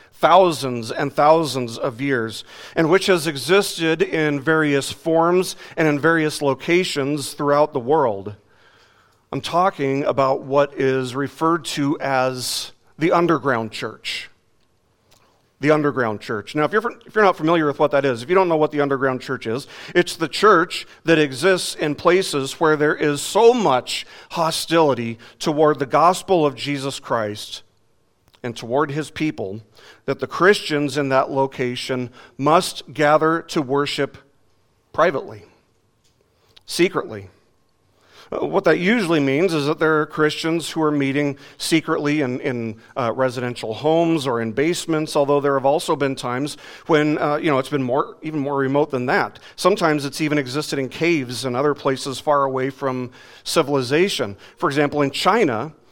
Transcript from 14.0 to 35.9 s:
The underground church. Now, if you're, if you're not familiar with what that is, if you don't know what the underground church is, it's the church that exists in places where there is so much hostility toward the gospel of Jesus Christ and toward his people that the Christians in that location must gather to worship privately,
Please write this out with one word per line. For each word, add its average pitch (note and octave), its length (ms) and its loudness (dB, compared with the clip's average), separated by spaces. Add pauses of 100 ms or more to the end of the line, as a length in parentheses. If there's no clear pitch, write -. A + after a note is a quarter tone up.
The C#3+ 120 4
underground C3 500 0
church. G#2+ 320 -8
Now, D3+ 120 2
if D3 60 -2
you're, A3 160 0 (200)
if - 80 -20
you're G#3+ 80 4
not F#3 120 6
familiar D#3+ 300 0
with C#3+ 140 -2
what D3 100 4
that C#3 160 2
is, A#2+ 160 0
if B2 80 -10
you F3+ 60 2
don't F#3+ 120 4
know E3 100 2
what D3+ 120 2
the D3 100 -4
underground C3+ 420 0
church B2+ 260 -8
is, A#2 180 -6 (300)
it's F3 200 0
the D#3+ 120 -4
church F3+ 580 2 (180)
that D#3+ 140 4
exists D3+ 560 0
in D3 220 -4
places E3+ 640 0
where D#3 160 4
there D3+ 180 2
is D3 280 -2
so A#3 340 6
much E3 500 0 (240)
hostility D3+ 880 0 (220)
toward D3+ 400 2
the C#3 80 -2
gospel D#3+ 580 4
of C#3 80 0
Jesus C3+ 460 -6
Christ G#2+ 640 -6 (800)
and A#2+ 120 -8
toward C#3 360 -2
his C#3+ 180 -6
people A2+ 520 -6 (440)
that C3+ 140 -4
the B2+ 80 -6
Christians D3+ 680 2
in C#3+ 140 -2
that C3+ 220 2
location B2+ 800 -4 (260)
must D3+ 560 0
gather D#3 480 2
to - 180 -6
worship C#3 600 -4 (760)
privately, A2+ 520 0 (1200)